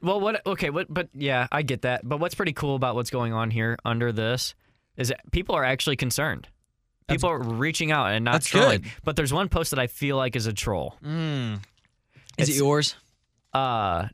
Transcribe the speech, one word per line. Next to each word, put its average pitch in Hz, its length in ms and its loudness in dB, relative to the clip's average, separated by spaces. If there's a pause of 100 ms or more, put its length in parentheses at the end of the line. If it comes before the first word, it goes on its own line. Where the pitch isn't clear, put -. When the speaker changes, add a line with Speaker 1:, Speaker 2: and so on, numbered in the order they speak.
Speaker 1:
Well, 190 180 0
what, 208 260 0
okay, 185 260 -2
what, 165 200 -4
but 170 220 -4
yeah, 131 380 0
I 147 100 0
get 131 220 -2
that. 123 240 -2
But 147 120 -2
what's 175 160 -2
pretty 165 180 0
cool 139 220 -2
about 127 200 0
what's 120 160 -2
going 120 200 0
on 113 200 0
here 113 340 0
under 117 260 2
this 113 440 -2 (420)
is 123 120 -2
that 131 100 -6 (120)
people 175 240 0
are 147 80 2
actually 135 340 2
concerned. 131 500 -2 (600)
Speaker 2:
That's 143 140 0
Speaker 1:
People 180 80 4
are 156 140 0
reaching 147 480 0
out 139 200 2
and 110 140 0
not 120 80 2
Speaker 2:
That's 160 140 2
Speaker 1:
trolling. 208 340 6
Speaker 2:
good. 113 100 -12 (120)
Speaker 1:
But 151 140 -2
there's 139 160 2
one 185 160 0
post 165 220 0
that 139 80 0
I 123 80 2
feel 139 300 -2
like 127 180 0
is 113 120 -2
a 110 60 0
troll. 95 500 -2
Speaker 2:
Mm. 147 560 -2 (800)
Is - 120 4
it - 40 2
Speaker 1:
It's 135 40 0
Speaker 2:
yours? 147 380 2 (580)
Speaker 1:
Uh, 110 500 0
Speaker 2:
'Cause 101 100 -6